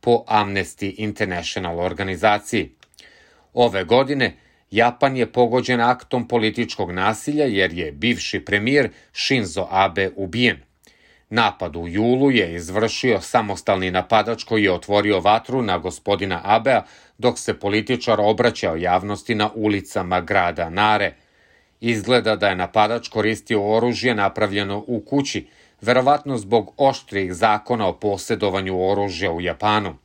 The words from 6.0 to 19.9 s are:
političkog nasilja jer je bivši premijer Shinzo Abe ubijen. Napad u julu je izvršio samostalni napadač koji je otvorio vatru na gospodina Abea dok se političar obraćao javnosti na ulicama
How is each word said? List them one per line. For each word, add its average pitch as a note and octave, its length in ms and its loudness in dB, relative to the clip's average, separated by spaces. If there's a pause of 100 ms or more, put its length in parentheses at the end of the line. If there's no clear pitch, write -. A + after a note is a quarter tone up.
političkog A2 640 -2
nasilja A2 540 0
jer F#2+ 280 0
je E2 200 -6
bivši F2+ 480 -4
premijer A2+ 500 0 (220)
Shinzo G2 580 -2
Abe F#2+ 460 2
ubijen. G2 400 0 (760)
Napad F#2+ 460 -2
u E2+ 120 -8
julu B2 420 2
je F#2 240 0
izvršio G2 680 -2
samostalni G2 680 -2
napadač G#2+ 540 0
koji A2 180 0
je F#2+ 100 4
otvorio G2+ 480 0
vatru A2+ 420 2
na F#2 160 -2
gospodina F#2+ 680 -4
Abea A2+ 380 2 (360)
dok B2 200 0
se - 160 -4
političar G#2+ 640 0
obraćao G#2+ 560 0
javnosti F#2+ 580 -2
na G#2+ 200 0
ulicama G2 640 -2